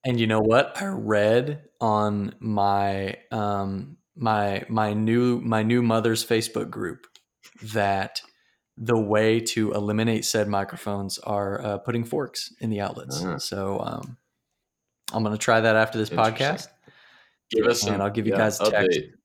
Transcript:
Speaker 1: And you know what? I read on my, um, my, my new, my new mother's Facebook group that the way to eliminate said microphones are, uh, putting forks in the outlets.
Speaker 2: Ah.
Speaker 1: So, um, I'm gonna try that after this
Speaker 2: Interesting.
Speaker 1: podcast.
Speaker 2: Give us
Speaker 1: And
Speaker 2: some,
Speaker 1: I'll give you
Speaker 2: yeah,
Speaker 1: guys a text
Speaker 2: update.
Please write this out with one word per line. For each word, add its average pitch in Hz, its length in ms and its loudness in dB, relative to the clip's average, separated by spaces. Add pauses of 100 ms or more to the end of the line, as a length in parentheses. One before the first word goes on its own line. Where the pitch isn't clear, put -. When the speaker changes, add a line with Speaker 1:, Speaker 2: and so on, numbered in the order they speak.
Speaker 1:
And 123 160 0
you 113 80 4
know 110 140 4
what? 113 380 2
I 196 60 -4
read 117 760 2 (180)
on 107 580 0
my, 101 760 0 (140)
um, 101 680 -4 (180)
my, 104 540 0
my 107 240 0
new, 120 480 2
my 113 220 0
new 120 180 4
mother's 113 420 2
Facebook 110 460 -2
group - 380 -8 (560)
that 101 580 -2 (560)
the 113 220 2
way 110 400 4
to 113 340 -2
eliminate 107 520 0
said 107 220 0
microphones 98 720 -4
are, 101 420 -4
uh, 104 180 -4
putting 117 240 -4
forks - 560 -6
in 113 100 -4
the 104 120 -4
outlets. 101 420 -8
Speaker 2:
Ah. 85 140 -4
Speaker 1:
So, 98 420 -4
um, - 380 -8 (960)
I'm 110 100 0
gonna 107 140 -2
try 113 240 4
that 110 140 4
after 110 220 2
this 107 140 -2
Speaker 2:
Interesting. 110 240 2 (120)
Speaker 1:
podcast. 170 200 -4 (840)
Speaker 2:
Give 113 140 2
us 117 180 4
Speaker 1:
And 101 100 0
Speaker 2:
some, 98 80 0
Speaker 1:
I'll 101 80 0
give 107 180 -2
you 110 60 2
Speaker 2:
yeah, - 60 2
Speaker 1:
guys 107 200 2
a 104 100 4
text 95 300 2
Speaker 2:
update. - 120 -10 (140)